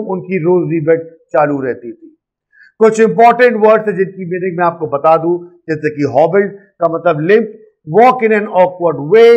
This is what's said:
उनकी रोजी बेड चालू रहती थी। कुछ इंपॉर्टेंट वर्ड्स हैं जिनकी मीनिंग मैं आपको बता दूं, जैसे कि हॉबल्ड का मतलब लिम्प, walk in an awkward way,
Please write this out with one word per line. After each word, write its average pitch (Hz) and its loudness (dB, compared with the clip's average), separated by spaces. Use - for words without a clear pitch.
उनकी 185 -6
रोजी 165 -2
बेड 165 -2
चालू 147 -4
रहती 120 -8
थी। - -20
कुछ 220 2
इंपॉर्टेंट 233 2
वर्ड्स 214 2
हैं 196 -4
जिनकी 190 -6
मीनिंग 175 -8
मैं 175 0
आपको 170 -4
बता 156 2
दूं, 170 -2
जैसे 151 -8
कि 147 -6
हॉबल्ड 165 0
का - -8
मतलब 165 -2
लिम्प, 208 0
walk 226 2
in 220 2
an 208 -2
awkward 175 -2
way, 226 6